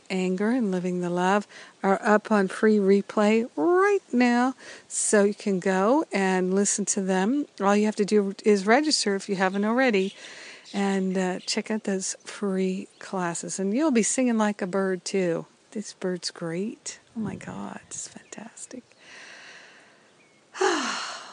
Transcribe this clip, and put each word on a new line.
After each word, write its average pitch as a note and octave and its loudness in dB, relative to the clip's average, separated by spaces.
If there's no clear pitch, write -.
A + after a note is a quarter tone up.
anger F#3 0
and A#3+ 0
living F3+ -2
the F3 -2
love F#3 2
are G3 4
up G#3+ 4
on G3+ 4
free G#3+ 4
replay G#3 2
right F#4 4
now. B3 4
So - 2
you G3+ 2
can G3 -2
go G3 2
and F#3 2
listen G3+ 2
to - -2
them. F#3+ 0
All G3+ 4
you G#3 4
have G#3+ 0
to G#3 2
do G3 2
is G3+ 2
register B3 2
if G3 -6
you G3 -2
haven't G3 0
already. A3 2
And, G3 0
uh, F#3 -2
check - -6
out G#3+ -4
those F#3+ -4
free F#3+ -2
classes. F3 -6
And G3 -2
you'll D4+ 2
be A3+ 4
singing A#3+ 0
like G#3 0
a G#3 -4
bird, F#3+ -2
too. E3+ -2
This - -10
bird's F3+ -6
great. F3 -8
Oh, A3+ -6
my G3 -6
God. F#3 -12
It's - -14
fantastic. - -18
<sighs> D4+ -2